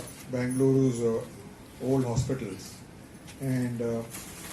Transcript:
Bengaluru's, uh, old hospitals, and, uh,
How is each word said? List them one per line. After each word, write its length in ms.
Bengaluru's, 720
uh, 840
old 200
hospitals, 680
and, 400
uh, 200